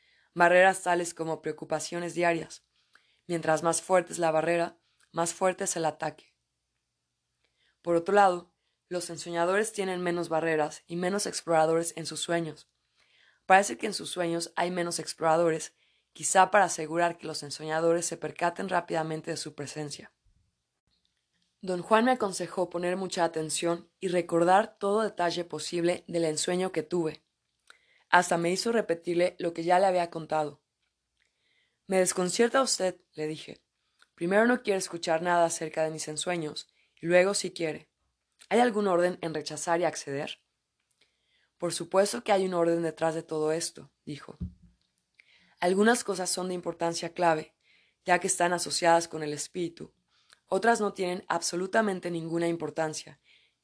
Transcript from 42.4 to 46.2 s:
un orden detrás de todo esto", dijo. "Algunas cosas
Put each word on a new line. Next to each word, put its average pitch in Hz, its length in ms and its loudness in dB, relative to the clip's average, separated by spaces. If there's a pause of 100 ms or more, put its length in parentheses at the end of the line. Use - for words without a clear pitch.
un 185 80 -2
orden 170 280 2
detrás 160 340 -2
de 165 80 -6
todo 156 260 -2
esto", 160 400 -6 (140)
dijo. - 340 -14 (1200)
"Algunas 208 460 4
cosas 180 260 -4